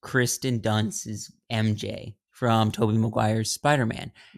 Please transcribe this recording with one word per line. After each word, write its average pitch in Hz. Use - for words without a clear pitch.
Kristen 123
Dunst's 107
M 110
J 104
from 113
Tobey 110
Maguire's 110
Spider-Man. 135